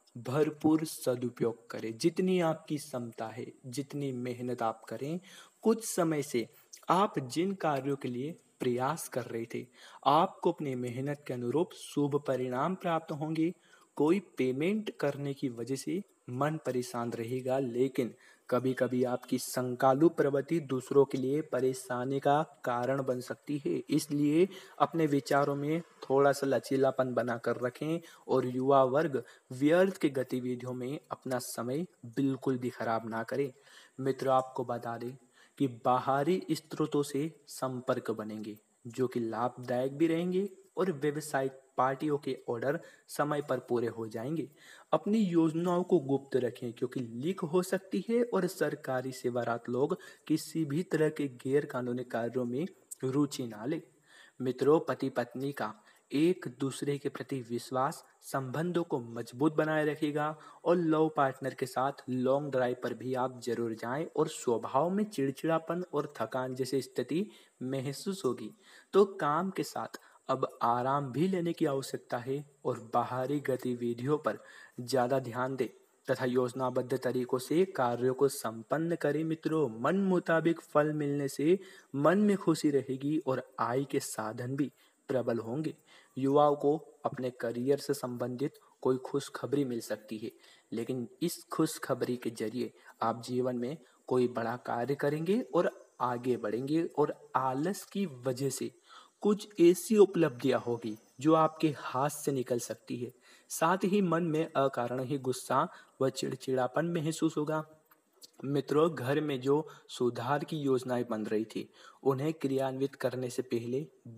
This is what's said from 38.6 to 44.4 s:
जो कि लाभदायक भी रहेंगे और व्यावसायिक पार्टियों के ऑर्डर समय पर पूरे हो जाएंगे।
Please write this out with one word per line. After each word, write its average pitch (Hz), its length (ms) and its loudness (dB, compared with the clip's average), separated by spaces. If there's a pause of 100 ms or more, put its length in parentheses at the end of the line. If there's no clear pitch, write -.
जो 120 200 0
कि 123 120 -2
लाभदायक 123 800 -2
भी 165 100 4
रहेंगे 180 420 0 (280)
और 185 140 2
व्यावसायिक 143 600 -2 (260)
पार्टियों 139 400 2
के 135 200 -4 (120)
ऑर्डर 131 300 -2 (280)
समय 147 340 -2
पर 131 180 -2
पूरे 120 280 0
हो 113 200 -6
जाएंगे। 139 420 -6 (440)